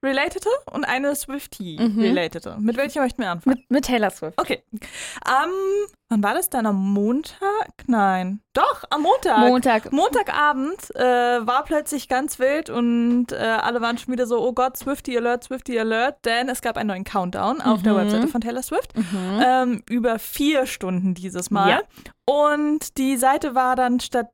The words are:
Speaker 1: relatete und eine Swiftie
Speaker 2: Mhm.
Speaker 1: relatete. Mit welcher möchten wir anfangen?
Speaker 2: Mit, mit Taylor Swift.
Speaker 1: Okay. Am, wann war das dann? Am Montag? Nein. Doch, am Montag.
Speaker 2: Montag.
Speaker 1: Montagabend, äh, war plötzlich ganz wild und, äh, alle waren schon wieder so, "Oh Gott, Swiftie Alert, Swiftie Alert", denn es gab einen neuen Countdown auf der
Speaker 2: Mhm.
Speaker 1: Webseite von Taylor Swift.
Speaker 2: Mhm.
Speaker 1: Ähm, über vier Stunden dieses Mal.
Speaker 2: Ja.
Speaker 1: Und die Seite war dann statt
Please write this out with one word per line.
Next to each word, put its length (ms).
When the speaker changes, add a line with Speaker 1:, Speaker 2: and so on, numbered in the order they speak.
Speaker 1:
relatete 460
und 140
eine 320
Swiftie 640
Speaker 2:
Mhm. 180
Speaker 1:
relatete. 600
Mit 160
welcher 240
möchten 220
wir 80
anfangen? 260
Speaker 2:
Mit, 140
mit 160
Taylor 240
Swift. 280
Speaker 1:
Okay. 240
Am, 240
wann 120
war 120
das 160
dann? 160
Am 260
Montag? 480
Nein. 540
Doch, 380
am 120
Montag. 360
Speaker 2:
Montag. 440
Speaker 1:
Montagabend, 1000
äh, 520
war 180
plötzlich 440
ganz 300
wild 320
und, 640
äh, 40
alle 440
waren 180
schon 140
wieder 140
so, 200
"Oh 60
Gott, 240
Swiftie 400
Alert, 280
Swiftie 360
Alert", 460
denn 240
es 100
gab 160
einen 120
neuen 160
Countdown 580
auf 200
der 120
Speaker 2:
Mhm. 40
Speaker 1:
Webseite 300
von 140
Taylor 200
Swift. 340
Speaker 2:
Mhm. 460
Speaker 1:
Ähm, 460
über 300
vier 480
Stunden 480
dieses 360
Mal. 200
Speaker 2:
Ja. 100
Speaker 1:
Und 720
die 180
Seite 380
war 220
dann 220
statt 360